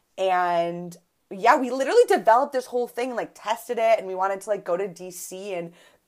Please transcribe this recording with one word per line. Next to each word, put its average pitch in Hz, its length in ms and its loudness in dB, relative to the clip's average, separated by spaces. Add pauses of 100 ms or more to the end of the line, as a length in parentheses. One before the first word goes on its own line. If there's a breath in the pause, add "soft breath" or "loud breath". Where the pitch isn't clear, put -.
(180)
And 175 800 -2 (340)
yeah, 220 240 4
we 254 160 -2
literally 311 360 4
developed 247 460 4
this 254 140 -4
whole 240 200 -4
thing, 247 280 -6
like, 175 180 -6
tested 226 460 -6
it, 226 180 4
and 202 80 -8
we 185 100 -6
wanted 190 260 -2
to, 214 80 -14
like, 202 160 -2
go 175 120 -2
to 196 100 -4
D 180 240 -14
C 190 420 -12
and, 170 200 -8 (340 soft breath)